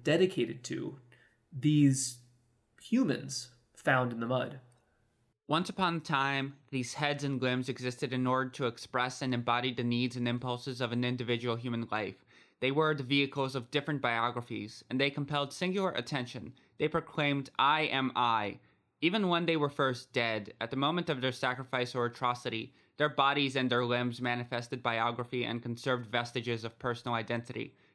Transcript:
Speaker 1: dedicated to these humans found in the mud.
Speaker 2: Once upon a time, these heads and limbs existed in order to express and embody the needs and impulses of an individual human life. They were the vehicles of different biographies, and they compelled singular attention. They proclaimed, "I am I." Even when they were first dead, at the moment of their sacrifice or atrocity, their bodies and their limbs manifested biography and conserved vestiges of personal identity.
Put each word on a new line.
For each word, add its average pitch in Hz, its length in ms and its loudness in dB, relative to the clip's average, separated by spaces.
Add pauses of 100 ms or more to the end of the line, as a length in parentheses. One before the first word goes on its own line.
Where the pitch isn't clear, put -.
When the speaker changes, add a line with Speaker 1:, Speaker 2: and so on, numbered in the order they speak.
Speaker 1:
dedicated 180 600 2
to - 340 -8 (520)
these 143 680 4 (600)
humans 151 720 0 (240)
found 127 400 2
in 113 60 -6
the 117 80 -4
mud. 127 320 -2 (880)
Speaker 2:
Once 165 200 2
upon 175 300 0
a - 20 -4
time, 139 540 0 (160)
these 127 240 -4
heads 143 320 0
and 139 160 -2
limbs 127 260 0
existed 127 460 -4
in 127 120 0
order 127 240 2
to 127 180 -2
express 123 540 -4
and 131 120 -2
embody 120 400 0
the 120 100 -4
needs 120 320 0
and 120 100 -2
impulses 123 540 -4
of 120 140 -2
an 123 100 0
individual 120 540 0
human 117 340 -4
life. 104 240 -2 (460)
They 131 100 2
were 156 240 2
the 139 80 -4
vehicles 139 500 2
of 123 160 -6
different 143 320 -2
biographies, 117 880 -2
and 131 80 -2
they 135 120 4
compelled 143 420 -2
singular 185 400 -2
attention. 123 640 -6 (260)
They 156 80 2
proclaimed, 147 640 -2 (100)
"I 147 220 4
am 135 340 0
I." 113 440 0 (420)
Even 190 260 2
when 170 180 2
they 165 120 2
were 147 100 2
first 131 460 -2
dead, 110 480 -2
at 117 100 -4
the 131 60 -2
moment 170 320 0
of 139 100 0
their 127 140 0
sacrifice 127 640 -2
or 120 100 2
atrocity, 120 680 -2 (220)
their 147 140 2
bodies 139 480 4
and 127 120 4
their 123 140 6
limbs 120 380 2
manifested 120 600 -2
biography 120 600 0
and 117 180 -2
conserved 120 480 -2
vestiges 117 540 -2
of 113 160 -10
personal 120 340 -4
identity. 117 600 -4 (200)